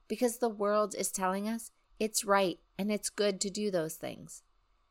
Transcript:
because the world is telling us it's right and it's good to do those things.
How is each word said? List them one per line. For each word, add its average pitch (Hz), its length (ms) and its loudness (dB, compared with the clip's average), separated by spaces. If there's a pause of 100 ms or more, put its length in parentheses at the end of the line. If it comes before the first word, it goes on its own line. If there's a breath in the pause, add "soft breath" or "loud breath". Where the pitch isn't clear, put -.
because 226 320 0
the 240 100 2
world 208 460 2
is - 160 -2
telling 196 380 0
us 226 240 -6 (260)
it's 220 260 0
right 196 360 4 (180)
and 202 140 0
it's 208 180 -2
good 202 300 0
to 202 100 -2
do 208 220 -2
those 165 240 0
things. - 480 -12 (460)